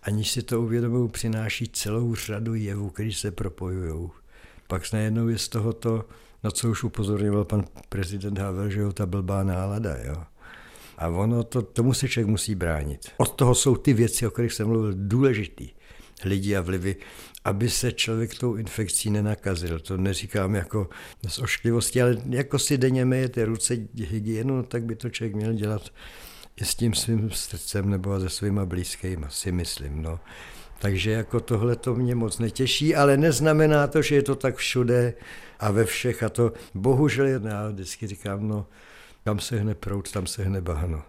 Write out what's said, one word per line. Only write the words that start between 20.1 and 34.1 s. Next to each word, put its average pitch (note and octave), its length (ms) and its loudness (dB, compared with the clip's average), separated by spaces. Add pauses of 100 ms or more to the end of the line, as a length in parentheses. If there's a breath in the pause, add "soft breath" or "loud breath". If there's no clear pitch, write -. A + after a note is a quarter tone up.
jako G2 340 -2 (400 loud breath)
z - 100 -6
ošklivosti, A#2 640 0
ale B2 140 4 (140)
jako C3 280 0
si C#3 200 2
denně B2+ 260 4
myjete B2+ 400 2
ruce, A2+ 320 0 (180)
hygienu, A2+ 680 -2
tak A#2+ 220 -4
by A2+ 120 -4
to A#2 140 -6
člověk G#2 240 -6
měl G#2+ 180 0
dělat G#2 300 -2 (800 loud breath)
i G2+ 40 -2
s - 100 -2
tím A2+ 200 2
svým A2 360 0
srdcem - 600 -4
nebo G2 300 0
se F#2 80 -2
svýma G2+ 380 0
blízkýma, F2 640 -4
si - 240 -4
myslím, D#2 500 -4
no. D#2+ 180 -4 (580 loud breath)
Takže G2+ 320 0
jako A2+ 300 0
tohle A#2 360 2
to B2 180 -2
mě B2 200 2
moc A2+ 240 0
netěší, C3 560 2
ale C#3+ 220 8
neznamená D3+ 720 6
to, D3 160 2
že D3 120 2